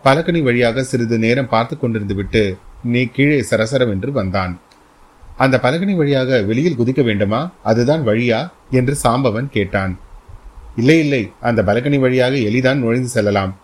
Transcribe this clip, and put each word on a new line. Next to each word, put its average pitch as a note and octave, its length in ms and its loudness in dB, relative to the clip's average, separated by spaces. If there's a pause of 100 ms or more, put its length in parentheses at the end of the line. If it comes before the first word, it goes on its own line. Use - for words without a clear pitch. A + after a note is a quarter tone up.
பலகனி E3 380 2
வழியாக A#2+ 400 2
சிறிது A#2+ 360 -2
நேரம் A#2 300 0
பார்த்து A#2 280 -2
கொண்டிருந்து G#2+ 380 -4
விட்டு G2 420 0 (280)
நீ B2 200 0
கீழே C#3 460 0
சரசரவென்று A2+ 600 0
வந்தான். F#2+ 480 -4 (760)
"அந்த C3 260 2
பலகனி E3+ 340 0
வழியாக C3+ 460 2
வெளியில் B2 340 0
குதிக்க B2 260 0
வேண்டுமா? A2 480 0 (120)
அதுதான் A#2+ 440 2
வழியா?" A#2 440 0 (200)
என்று C3 320 0
சாம்பவன் B2 480 0
கேட்டான். F#2+ 480 -4 (800)
"இல்லை, C3+ 220 4
இல்லை, C#3 320 0 (100)
அந்த A2+ 220 2
பலகனி B2 360 0
வழியாக B2+ 380 2
எளிதான் B2+ 380 0
நுழைந்து B2 340 0
செல்லலாம். G2+ 560 0